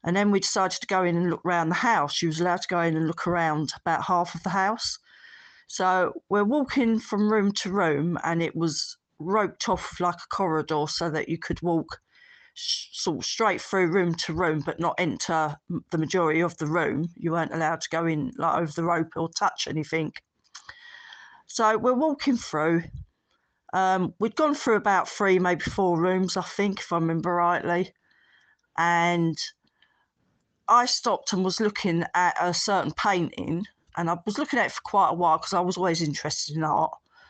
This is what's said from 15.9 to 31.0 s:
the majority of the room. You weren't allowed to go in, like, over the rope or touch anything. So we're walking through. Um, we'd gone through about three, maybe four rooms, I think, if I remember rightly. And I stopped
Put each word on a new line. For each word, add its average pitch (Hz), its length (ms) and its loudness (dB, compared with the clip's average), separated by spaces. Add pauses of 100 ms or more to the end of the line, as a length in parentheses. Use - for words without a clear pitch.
the 170 60 0
majority 160 440 2
of 170 160 -2
the 151 100 -4
room. 156 480 0
You 165 160 -4
weren't 165 220 -2
allowed 160 280 -2
to - 80 -10
go 165 160 -2
in, 151 320 -2
like, 170 240 0
over 156 100 -4
the 170 120 -4
rope 165 320 0
or 165 140 -4
touch - 380 -2
anything. 156 460 -4 (1300)
So 220 300 2
we're 240 160 4
walking 277 440 2
through. 165 460 0 (920)
Um, 185 460 2
we'd 226 160 -2
gone 294 200 2
through 233 200 2
about 202 340 2
three, 190 300 4
maybe 180 220 2
four 175 380 0
rooms, 185 380 2
I 180 60 -2
think, 202 360 -2
if - 140 -6
I - 20 0
remember 165 380 0
rightly. 175 580 0 (840)
And 170 600 2 (1300)
I 240 160 6
stopped - 460 -2